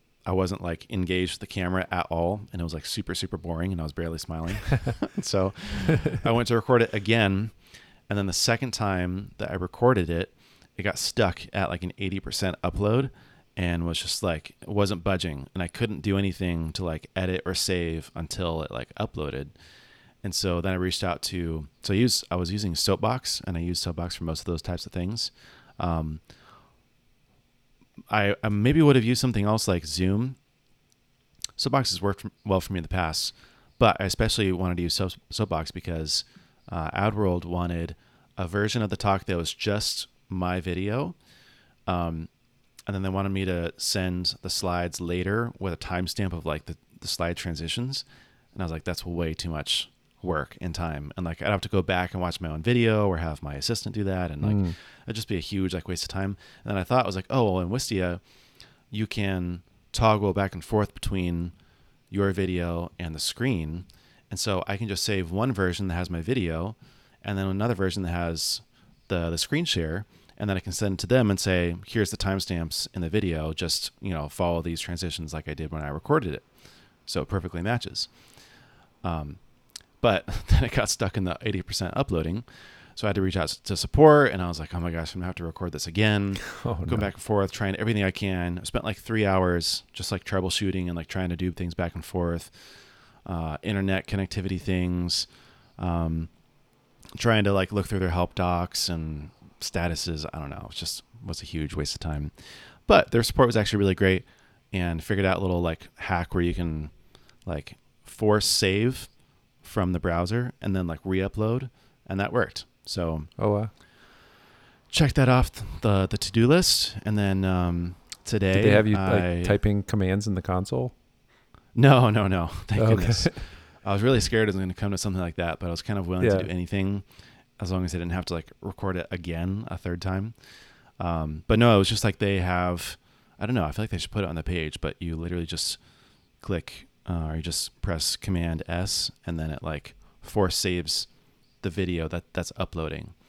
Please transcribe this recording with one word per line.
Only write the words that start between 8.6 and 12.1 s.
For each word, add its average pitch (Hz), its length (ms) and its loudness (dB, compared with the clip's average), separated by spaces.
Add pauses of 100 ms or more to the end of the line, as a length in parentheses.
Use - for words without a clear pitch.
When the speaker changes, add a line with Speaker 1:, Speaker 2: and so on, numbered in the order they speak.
Speaker 1:
time 95 680 -2
that - 120 -4
I - 40 -6
recorded 92 560 2
it, 85 220 -2 (440)
it 98 60 -8
got 98 160 -2
stuck - 420 0 (120)
at, 98 180 0
like, 87 120 -6
an 90 160 -6
eighty 95 220 -4